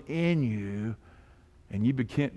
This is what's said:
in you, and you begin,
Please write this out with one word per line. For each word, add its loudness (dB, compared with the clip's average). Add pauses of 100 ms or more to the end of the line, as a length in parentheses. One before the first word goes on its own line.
in 2
you, -2 (720)
and 0
you 4
begin, 0